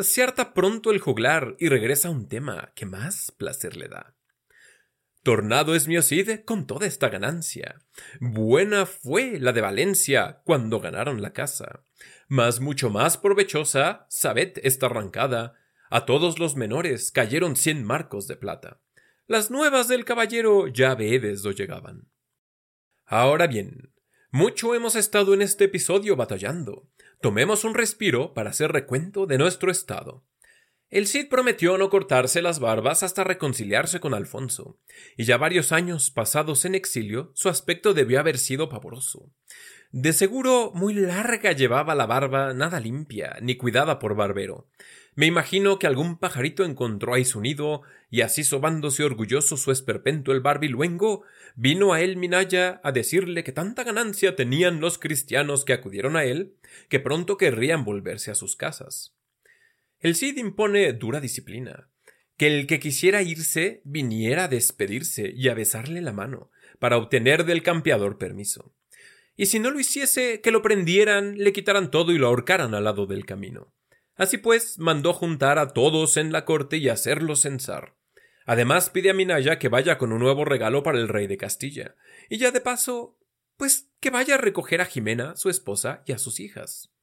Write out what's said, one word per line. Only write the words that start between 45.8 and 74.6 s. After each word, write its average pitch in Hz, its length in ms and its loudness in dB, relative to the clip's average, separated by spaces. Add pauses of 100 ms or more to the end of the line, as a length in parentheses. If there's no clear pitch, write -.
algún 160 320 0
pajarito 165 460 -2
encontró 120 480 -4
ahí 127 140 2
su 104 160 -4
nido, 147 400 -4 (280)
y 117 120 2
así 113 220 0
sobándose 147 580 0
orgulloso 127 560 0
su - 120 -2
esperpento 135 600 -2
el 135 80 2
barbiluengo, 156 840 0 (300)
vino 175 380 4
a 160 80 4
él 185 160 0
Minaya 180 640 0
a 139 100 -2
decirle 170 520 0
que 131 80 -8
tanta 196 320 -6
ganancia 214 520 0
tenían 151 440 2
los 165 180 -2
cristianos 143 680 -2
que 127 80 2
acudieron 107 420 -4
a 156 80 0
él, 147 320 -4 (320)
que 135 120 0
pronto 170 360 -2
querrían 139 480 2
volverse 101 460 -6
a 101 40 -10
sus - 220 -6
casas. - 580 -12 (840)
El 165 160 2
Cid 277 220 -2
impone 202 560 2
dura 117 260 -4
disciplina, 117 720 -12 (480)
que 147 80 4
el 147 200 2
que 156 140 0
quisiera 180 400 2
irse, 165 640 -4
viniera 135 600 -2
a 165 40 -4
despedirse 113 880 -2
y 127 120 2
a 117 60 2
besarle 117 460 -4
la 139 120 -6
mano, 107 380 -10 (280)
para 120 180 2
obtener 127 480 4
del 165 180 2
campeador 131 540 2
permiso. 98 580 -10 (640)
Y 196 100 0
si 220 140 0
no 247 100 0
lo 285 80 -6
hiciese, 254 600 -2
que 226 100 2
lo 220 100 4
prendieran, 202 800 4
le 202 140 4
quitaran 196 380 0
todo 165 220 2
y 165 60 4
lo 131 80 4
ahorcaran 123 480 2
al 104 100 -2
lado 101 220 -2
del 98 180 -8
camino. - 480 -14 (420)
Así 190 240 0
pues, 226 400 2